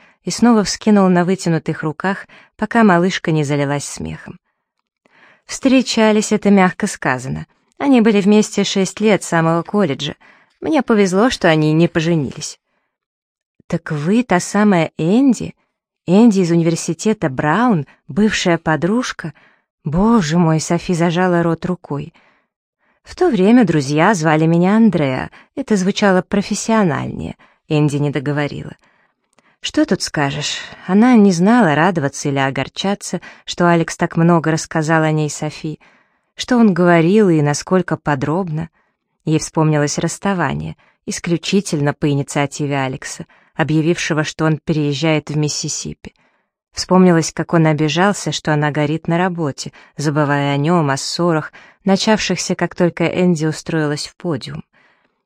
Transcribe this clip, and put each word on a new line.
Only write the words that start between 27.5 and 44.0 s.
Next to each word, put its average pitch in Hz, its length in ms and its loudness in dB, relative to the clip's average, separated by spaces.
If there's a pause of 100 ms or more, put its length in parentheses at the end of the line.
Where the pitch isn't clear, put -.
Энди 147 280 0
не 147 140 -2
договорила. 147 640 -6 (840)
Что - 240 -2
тут 202 160 -2
скажешь? 147 600 -4 (260)
Она 220 300 4
не 202 140 6
знала, 185 440 4
радоваться 151 560 0
или 139 80 -2
огорчаться, 139 800 -4 (240)
что 175 260 0
Алекс 165 280 0
так - 180 -4
много 165 340 2
рассказал 160 520 0
о 156 100 2
ней 151 160 -2
Софи, 151 500 -10 (580)
что - 200 -2
он 226 160 6
говорил 175 560 4
и 156 140 4
насколько 156 560 -2
подробно. 156 720 -4 (560)
Ей 156 120 2
вспомнилось 151 600 -2
расставание, 160 800 -4 (280)
исключительно 170 880 -2
по 151 160 -4
инициативе 143 720 -4
Алекса — 131 480 -8 (320)
объявившего, 156 640 0